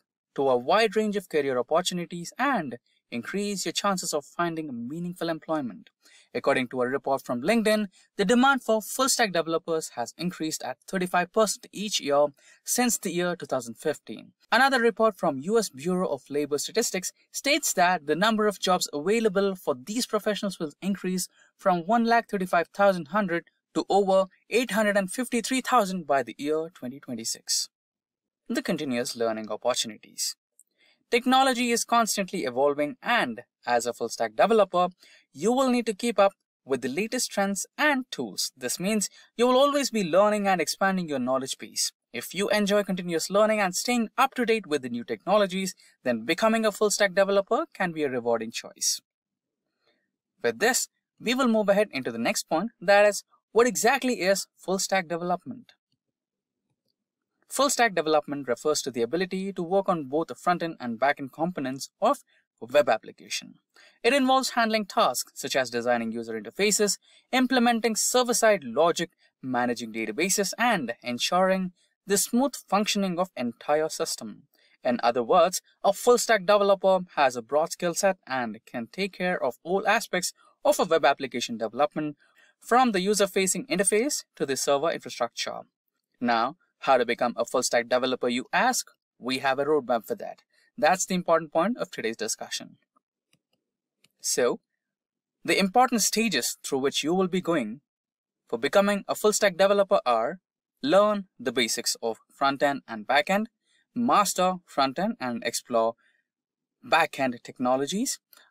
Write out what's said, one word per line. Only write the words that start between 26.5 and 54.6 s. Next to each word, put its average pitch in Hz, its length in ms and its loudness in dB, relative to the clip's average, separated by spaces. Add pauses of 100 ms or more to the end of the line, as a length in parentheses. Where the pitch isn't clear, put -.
twenty 131 260 -12
twenty-six. - 680 -6 (800)
The 247 140 -2
continuous 135 540 -4
learning 110 340 -2
opportunities. - 840 -4 (760)
Technology 247 600 2
is 233 120 0
constantly 208 600 0
evolving, 139 580 0
and 170 400 0 (240)
as 120 180 2
a 117 80 -2
full 117 160 -6
stack 113 260 -4
developer, 185 540 4 (440)
you 175 200 0
will 262 160 2
need 240 180 2
to 220 80 -2
keep 233 240 -4
up 196 140 6 (320)
with 127 160 -2
the 127 80 -4
latest 220 420 -4
trends 196 360 -2 (100)
and 269 340 0
tools. - 460 -6
This 127 240 -6
means 202 300 -2 (260)
you 240 100 2
will 254 100 4
always 285 340 2
be 214 140 0
learning 202 440 2
and 185 120 2
expanding 185 480 -2
your 139 100 -4
knowledge 131 400 -2
base. - 340 -6 (200)
If 120 220 -10
you 190 140 -2
enjoy 208 340 2
continuous 180 480 -4
learning 214 300 4
and 185 140 -2
staying 240 420 -2
up 262 180 2
to 240 120 -2
date 220 200 0
with 147 160 -2
the 127 60 -6
new 120 160 -6
technologies, 190 680 0 (280)
then 117 220 -2
becoming 220 400 2
a 208 80 2
full 208 180 2
stack 196 240 0
developer 196 600 2
can 180 180 -4
be 156 120 -2
a 135 60 0
rewarding 117 400 -2
choice. - 500 -6 (1400)
With 117 160 -2
this, 233 300 0 (320)
we 214 140 -2
will 254 140 0
move 214 200 2
ahead 202 240 4
into 131 180 -4
the 113 80 -6
next - 260 -2
point, 175 260 -2 (100)
that 202 260 6
is, 202 160 0 (300)
what 233 140 6
exactly 247 560 0
is 190 240 2 (100)
full 190 220 -4